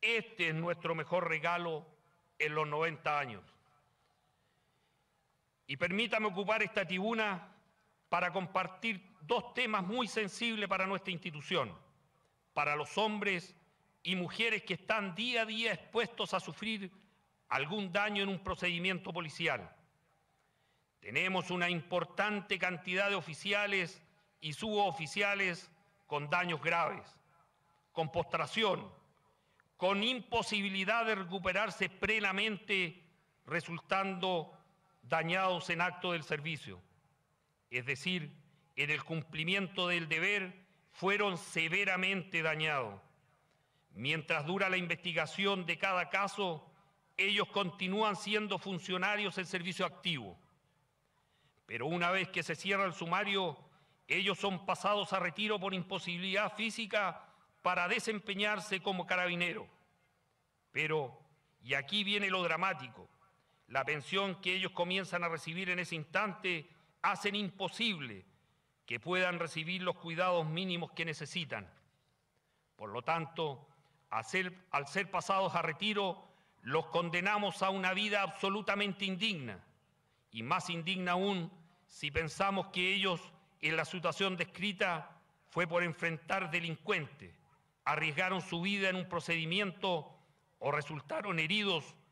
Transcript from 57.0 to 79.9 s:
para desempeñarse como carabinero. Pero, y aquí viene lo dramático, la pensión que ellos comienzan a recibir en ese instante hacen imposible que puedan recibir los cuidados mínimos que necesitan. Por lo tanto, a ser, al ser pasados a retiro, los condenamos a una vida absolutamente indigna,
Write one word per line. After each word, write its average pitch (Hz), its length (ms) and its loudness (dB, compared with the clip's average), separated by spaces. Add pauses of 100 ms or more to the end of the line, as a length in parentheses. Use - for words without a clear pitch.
para 180 280 2
desempeñarse 202 920 0
como 185 240 0
carabinero. 180 600 0 (1040)
Pero, 151 480 0 (420)
y 127 140 -2
aquí 165 300 0
viene 202 260 2
lo 185 140 2
dramático, 160 680 0 (560)
la 131 180 2
pensión 185 560 0
que 180 140 0
ellos 185 160 0
comienzan 180 540 0
a 170 40 2
recibir 165 400 -4
en 180 120 0
ese 170 160 -4
instante 180 760 -2 (320)
hacen 185 320 2
imposible 180 880 -2 (600)
que 117 160 -4
puedan 180 400 2
recibir 165 420 -4
los 180 140 0
cuidados 170 500 2
mínimos 170 460 -2
que 170 120 -4
necesitan. 147 640 -6 (1080)
Por 107 140 -10
lo 117 120 -4
tanto, 160 640 -2 (440)
a 110 120 -2
ser, 180 340 -2 (140)
al 143 160 0
ser 190 240 -4
pasados 190 460 2
a 170 60 2
retiro, 190 640 -2 (340)
los 156 240 2
condenamos 175 800 0
a 190 60 4
una 190 220 2
vida 208 300 2
absolutamente 196 840 -2
indigna, 175 600 -4 (640)